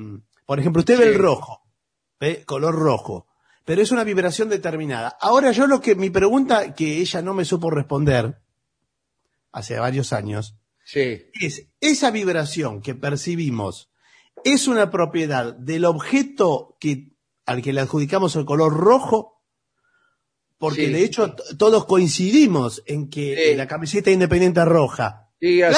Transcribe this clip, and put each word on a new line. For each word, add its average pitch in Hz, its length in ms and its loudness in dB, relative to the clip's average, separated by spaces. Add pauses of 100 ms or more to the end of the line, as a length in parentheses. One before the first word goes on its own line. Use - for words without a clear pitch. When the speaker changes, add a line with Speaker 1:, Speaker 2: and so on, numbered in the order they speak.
(460)
Speaker 1:
por 139 140 -2
ejemplo, 160 220 0
usted 240 160 4
ve 240 80 6
Speaker 2:
Sí. 220 60 6
Speaker 1:
el 202 80 2
rojo, 143 420 0 (580)
¿ve? 156 260 -6
Color 151 300 -2
rojo, 139 520 -2 (360)
pero 170 180 0
es 220 100 0
una 240 120 0
vibración 196 460 -2
determinada. 156 720 -6
Ahora, 254 300 4
yo 240 160 2
lo 277 120 2
que, 214 160 2
mi 190 140 -2
pregunta 208 640 2
que 156 240 -4
ella 175 240 -4
no 185 120 -6
me 185 120 -2
supo 170 240 -2
responder 139 720 0 (1080)
hace 113 280 -10
varios 131 340 -2
años, 107 420 -8 (280)
Speaker 2:
Sí. 127 400 -4 (160)
Speaker 1:
es, - 280 -8 (120)
¿esa 285 320 0
vibración 160 680 -4
que 127 140 -10
percibimos 139 960 -6 (520)
es 269 240 2
una 220 220 2
propiedad 156 640 -2
del 160 320 -4
objeto 180 920 0
que, 143 340 -6 (320)
al 123 160 -4
que 135 120 -4
le 139 80 0
adjudicamos 151 540 -2
el 151 100 -4
color 151 280 2
rojo? 214 680 0 (1120)
Porque 151 300 -2
Speaker 2:
Sí. 147 60 0
Speaker 1:
de 165 100 2
hecho 220 320 0
t-, - 80 -16 (140)
todos 214 280 4
coincidimos 185 1000 2
en 147 240 -8
que, 143 260 -6
Speaker 3:
Sí. 160 60 -4 (100)
Speaker 1:
eh, 143 40 2
la 135 120 -4
camiseta 160 440 -2
Independiente 180 480 4
es 170 80 4
roja. 131 720 0
Speaker 2:
Sí, 175 220 2
así 170 160 4